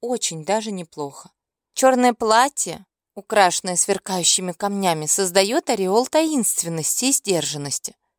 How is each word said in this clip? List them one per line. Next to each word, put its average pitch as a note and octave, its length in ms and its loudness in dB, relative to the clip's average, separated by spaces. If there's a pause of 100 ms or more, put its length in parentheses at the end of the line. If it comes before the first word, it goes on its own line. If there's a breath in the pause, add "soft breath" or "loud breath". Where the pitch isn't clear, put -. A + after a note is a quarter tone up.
очень A3 440 -4
даже G#3+ 260 -2
неплохо. D#3 600 -10 (440)
Чёрное B3 400 4
платье, A3+ 720 0 (300)
украшенное F#3+ 580 2
сверкающими F#3 760 0
камнями, F#3 540 -2
создаёт G3 640 0
ореол G#3 360 2
таинственности B3 1000 -2
и C4+ 60 2
сдержанности. D3 840 -4 (220)